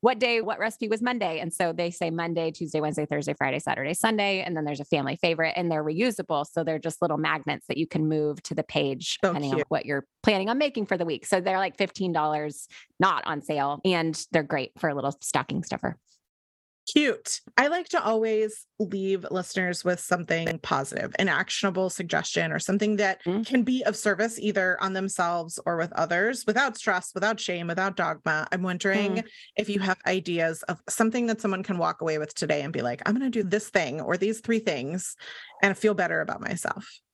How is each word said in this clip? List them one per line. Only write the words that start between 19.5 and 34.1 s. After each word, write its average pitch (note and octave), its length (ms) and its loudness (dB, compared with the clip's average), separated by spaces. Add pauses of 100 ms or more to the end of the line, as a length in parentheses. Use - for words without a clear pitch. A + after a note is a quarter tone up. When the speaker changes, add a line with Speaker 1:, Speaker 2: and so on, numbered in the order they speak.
Speaker 2:
with F3+ 140 2
something E3 640 -2
positive, - 580 -2
an F#3+ 100 2
actionable F#3 640 0
suggestion E3 600 0
or D#3 80 -2
something G#3 360 0
that G3 300 0
Speaker 1:
Mm. G3 180 0
Speaker 2:
can B3 200 4
be B3+ 180 0
of G#3+ 140 0
service G#3+ 420 0
either F#3+ 420 0
on F#3+ 120 -2
themselves F3 720 -2
or E3+ 120 0
with E3 160 -2
others, F#3+ 520 0
without A#3+ 300 2
stress, F3+ 360 0
without G3+ 280 0
shame, F3 260 -4
without F#3 300 0
dogma. D#3+ 560 0
I'm F3+ 100 0
wondering F#3+ 560 0
Speaker 1:
Mm. - 80 -4 (300)
Speaker 2:
if G#3+ 120 0
you G3+ 120 0
have F#3+ 260 2
ideas E3+ 580 0
of E3+ 240 -4
something A3+ 380 2
that A3+ 140 0
someone F#3+ 240 -2
can F#3 140 -2
walk E3 220 0
away D#3+ 180 0
with D3+ 160 -6
today D3 280 0
and D3 100 -6
be - 100 -2
like, A#2+ 220 -2
"I'm G#3+ 100 2
gonna C4 160 0
do A3+ 120 0
this G3 260 0
thing D3+ 320 0
or - 160 -2